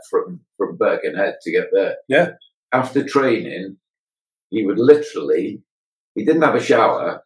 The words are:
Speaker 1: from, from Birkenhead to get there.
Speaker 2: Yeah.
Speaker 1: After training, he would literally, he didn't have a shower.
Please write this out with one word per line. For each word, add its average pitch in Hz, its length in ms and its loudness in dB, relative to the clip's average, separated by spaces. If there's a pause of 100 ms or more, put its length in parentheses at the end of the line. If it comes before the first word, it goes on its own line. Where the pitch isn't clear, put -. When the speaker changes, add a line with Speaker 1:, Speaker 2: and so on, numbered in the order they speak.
Speaker 1:
from, 90 320 -4 (160)
from 92 180 -6
Birkenhead - 680 -2
to 87 100 -10
get 87 200 0
there. 95 240 0 (140)
Speaker 2:
Yeah. 165 220 2 (420)
Speaker 1:
After 131 340 0
training, 127 680 -2 (720)
he 104 160 -2
would 101 120 -2
literally, - 840 2 (520)
he - 100 -4
didn't 160 160 4
have 127 140 2
a 120 60 0
shower. - 640 0